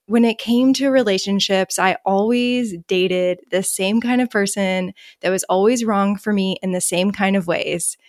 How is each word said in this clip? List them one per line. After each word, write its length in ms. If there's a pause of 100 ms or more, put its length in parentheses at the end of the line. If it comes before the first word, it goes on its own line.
when 200
it 120
came 360
to 160
relationships, 880
I 260
always 720 (120)
dated 520 (100)
the 140
same 380
kind 200
of 80
person 640 (280)
that 100
was 140
always 400
wrong 320
for 160
me 280
in 100
the 100
same 300
kind 240
of 120
ways, 500 (120)